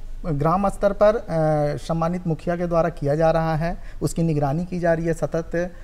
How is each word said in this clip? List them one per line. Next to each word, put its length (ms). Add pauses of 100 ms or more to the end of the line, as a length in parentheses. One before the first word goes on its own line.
(260)
ग्राम 420
स्तर 240
पर, 240
अ, 80 (520)
सम्मानित 500
मुखिया 300
के 100
द्वारा 220
किया 260
जा 160
रहा 260
है, 220 (240)
उसकी 200
निगरानी 420
की 140
जा 140
रही 140
है 80
सतत, 580 (120)